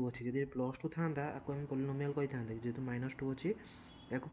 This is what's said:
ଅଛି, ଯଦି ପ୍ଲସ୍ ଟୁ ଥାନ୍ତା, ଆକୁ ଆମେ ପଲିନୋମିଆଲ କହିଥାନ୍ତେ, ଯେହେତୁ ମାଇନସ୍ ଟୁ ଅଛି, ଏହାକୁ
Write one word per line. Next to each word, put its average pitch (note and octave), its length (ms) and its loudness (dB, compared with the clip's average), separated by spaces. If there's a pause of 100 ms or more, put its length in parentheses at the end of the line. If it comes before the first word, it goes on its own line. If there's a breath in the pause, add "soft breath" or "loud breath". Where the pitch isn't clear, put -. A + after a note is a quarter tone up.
ଅଛି, A#2+ 160 -2
ଯଦି B2 220 2
ପ୍ଲସ୍ C3 340 0
ଟୁ E3 100 -2
ଥାନ୍ତା, D#3 340 2 (120)
ଆକୁ C#3 180 -6
ଆମେ C#3+ 120 0
ପଲିନୋମିଆଲ C#3 460 2
କହିଥାନ୍ତେ, C3+ 480 0
ଯେହେତୁ A#2+ 220 0
ମାଇନସ୍ B2+ 360 0
ଟୁ C3+ 140 -2
ଅଛି, D3 180 0 (640 loud breath)
ଏହାକୁ C3 220 0